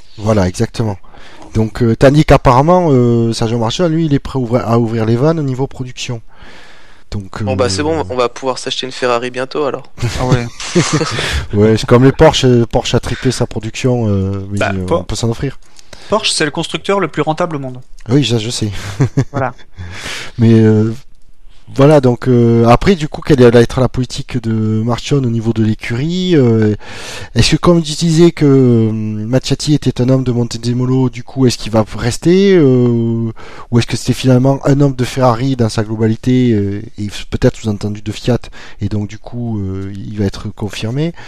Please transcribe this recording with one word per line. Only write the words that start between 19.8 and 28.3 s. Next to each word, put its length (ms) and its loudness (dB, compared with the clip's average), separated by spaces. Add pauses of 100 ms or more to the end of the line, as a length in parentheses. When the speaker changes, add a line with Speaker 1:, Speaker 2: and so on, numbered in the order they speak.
Speaker 1:
Mais, 160 6
euh, 380 4 (840)
voilà, 280 6
donc, 260 0
euh, 380 4
après, 280 6
du 140 -6
coup, 140 -6
quelle 180 4 (100)
va 100 6
être 200 2
la 80 2
politique 480 -6
de 480 -2
Marchand 320 -2
au 140 0
niveau 240 0
de 100 2
l'écurie ? 720 0
Euh, 380 4 (600)
est-ce 180 2
que, 40 2
comme 260 4
tu 100 -6
disais 400 4